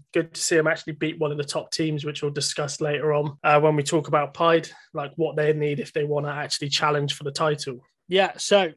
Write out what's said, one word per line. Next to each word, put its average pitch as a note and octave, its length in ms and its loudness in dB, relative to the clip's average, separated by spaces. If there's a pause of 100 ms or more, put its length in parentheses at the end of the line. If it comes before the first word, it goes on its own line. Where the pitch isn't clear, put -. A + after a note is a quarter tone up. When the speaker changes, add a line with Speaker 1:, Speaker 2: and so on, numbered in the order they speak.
(120)
Speaker 1:
Good E3 220 -2
to - 80 -10
see - 140 2
him D#3 100 6
actually D#3+ 280 -2
beat D#3 260 -4
one D3+ 120 0
of D3 60 -4
the D3 60 -2
top - 260 -6
teams, D3+ 340 -2
which D3 200 -8
we'll D3 80 -2
discuss C#3+ 500 -6
later D3 320 0
on, D3 300 -2
uh, D3+ 160 6
when D#3 160 6
we D3 80 2
talk D3 240 0
about D3 260 0
Paide, E3 340 4 (240)
like, C#3+ 260 -8
what D#3+ 180 -2
they D3+ 180 2
need D3 260 -2
if - 140 -10
they D3+ 100 0
wanna D3 280 -2
actually C#3+ 380 -6
challenge C#3+ 440 0
for - 120 -12
the D3 60 -6
title. C#3+ 540 -2 (220)
Speaker 2:
Yeah, F#3 300 2
so F#3+ 400 4